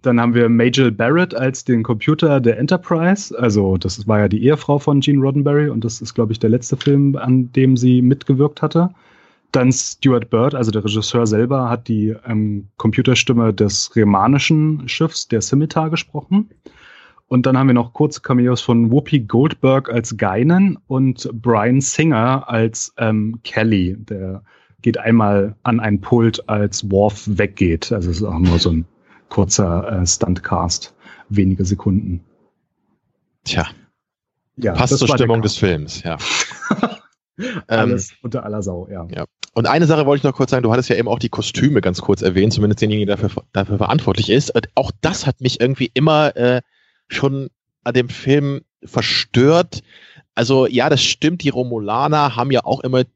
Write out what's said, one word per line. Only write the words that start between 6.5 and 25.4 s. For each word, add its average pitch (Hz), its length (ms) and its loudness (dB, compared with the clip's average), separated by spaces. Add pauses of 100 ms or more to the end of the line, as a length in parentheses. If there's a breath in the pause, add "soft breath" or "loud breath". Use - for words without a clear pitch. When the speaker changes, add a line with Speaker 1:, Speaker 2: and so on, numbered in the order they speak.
Speaker 1:
Film, 139 380 2
an 127 380 0
dem 131 240 4
sie 123 240 4
mitgewirkt 139 600 2
hatte. 170 280 0 (640 soft breath)
Dann 127 200 4
Stuart - 580 0
Bird, 123 260 0
also 117 160 -2
der 104 120 -2
Regisseur 107 420 -2
selber, 120 440 0
hat 120 180 -6
die, 107 280 -2 (120)
ähm, 107 400 -4 (100)
Computerstimme 117 760 2
des 101 420 -2
remanischen 135 920 2
Schiffs, - 380 -4
der 113 140 0
Scimitar, 156 480 0
gesprochen. 185 600 -2 (760 loud breath)
Und 123 180 2
dann 131 120 2
haben 135 100 4
wir 127 60 4
noch 120 200 0
kurze 151 280 -2
Cameos 123 400 0
von 117 300 2
Whoopi 147 280 2
Goldberg 131 680 2
als 117 280 -4
Guinan 147 600 2 (100)
und 131 460 -2
Bryan 117 480 2
Singer 135 680 0
als, 113 500 -4
ähm, 110 460 -2
Kelly. 101 560 0
Der 95 440 -10 (380 soft breath)
geht 113 160 0
einmal 104 680 2